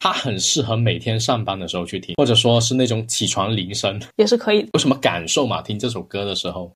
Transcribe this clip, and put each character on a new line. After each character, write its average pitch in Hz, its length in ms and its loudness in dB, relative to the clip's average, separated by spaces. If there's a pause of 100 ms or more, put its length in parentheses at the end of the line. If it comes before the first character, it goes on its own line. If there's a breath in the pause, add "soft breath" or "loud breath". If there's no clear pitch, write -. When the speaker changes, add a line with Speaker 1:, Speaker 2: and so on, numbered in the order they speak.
Speaker 1:
它 190 100 4
很 107 280 -2
适 139 240 0
合 113 120 0
每 110 240 2
天 113 220 -2
上 113 240 0
班 95 160 -4
的 87 80 -8
时 - 80 -6
候 87 80 -2
去 90 160 -6
听， 87 160 -10
或 143 80 6
者 120 100 4
说 117 240 4
是 117 160 0
那 127 120 2
种 110 200 -2
起 110 200 -2
床 104 280 0
铃 98 200 -4
声。 101 260 -2 (160)
Speaker 2:
也 214 100 4
是 240 80 4
可 220 200 0
以 208 80 4
的。 - 100 -8
Speaker 1:
有 165 80 2
什 147 80 2
么 131 80 4
感 85 320 -2
受 143 180 2
吗？ 85 140 -2
听 104 180 -6
这 120 120 -2
首 104 120 -6
歌 101 220 -6
的 98 100 -4
时 - 160 -4
候？ 90 240 -10